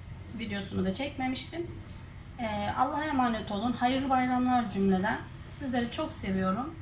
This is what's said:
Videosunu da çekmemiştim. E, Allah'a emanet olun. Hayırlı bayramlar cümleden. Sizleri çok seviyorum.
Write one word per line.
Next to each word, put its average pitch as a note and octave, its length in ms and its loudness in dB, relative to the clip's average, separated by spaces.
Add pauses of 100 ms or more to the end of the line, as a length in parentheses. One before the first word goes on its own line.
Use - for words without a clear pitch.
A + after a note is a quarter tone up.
(380)
Videosunu G3+ 460 -2
da F#3+ 100 2
çekmemiştim. C4+ 720 -2 (720)
E, G#3 400 -2
Allah'a D4+ 260 2
emanet B3 460 2
olun. G#3 220 0
Hayırlı C4 380 2
bayramlar B3+ 600 4
cümleden. G3 480 4 (320)
Sizleri B3 400 -2
çok D#4 220 -2
seviyorum. G3 680 0